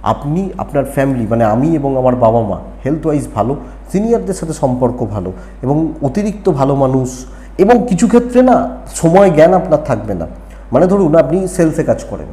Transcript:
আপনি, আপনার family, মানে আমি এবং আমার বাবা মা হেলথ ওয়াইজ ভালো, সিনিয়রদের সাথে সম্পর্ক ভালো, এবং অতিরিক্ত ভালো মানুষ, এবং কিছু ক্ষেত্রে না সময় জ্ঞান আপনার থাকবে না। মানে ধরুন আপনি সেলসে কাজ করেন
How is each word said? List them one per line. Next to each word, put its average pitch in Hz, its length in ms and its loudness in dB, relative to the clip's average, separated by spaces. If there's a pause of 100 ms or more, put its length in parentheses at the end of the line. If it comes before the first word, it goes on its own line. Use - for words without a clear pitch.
আপনি, 151 560 -2
আপনার 143 260 -2
family, 135 460 -2
মানে 113 140 2
আমি 127 300 2
এবং 139 220 0
আমার 127 200 2
বাবা 117 260 2
মা 92 180 -4 (240)
হেলথ 151 220 -2
ওয়াইজ 147 280 -2
ভালো, 123 220 -2 (360)
সিনিয়রদের 196 420 0
সাথে 160 180 -6
সম্পর্ক 123 520 -2
ভালো, 101 280 -6 (300)
এবং 151 300 0 (100)
অতিরিক্ত 202 460 -2
ভালো 139 260 2
মানুষ, 131 520 0 (320)
এবং 214 300 4
কিছু 196 180 2
ক্ষেত্রে 247 360 4
না - 340 2 (180)
সময় 185 360 6
জ্ঞান 165 240 6
আপনার 160 300 0
থাকবে 104 300 -4
না। 82 120 -6 (460)
মানে 151 140 4
ধরুন 180 300 2
আপনি 170 320 2
সেলসে 160 360 0
কাজ 120 200 -2
করেন 82 280 -10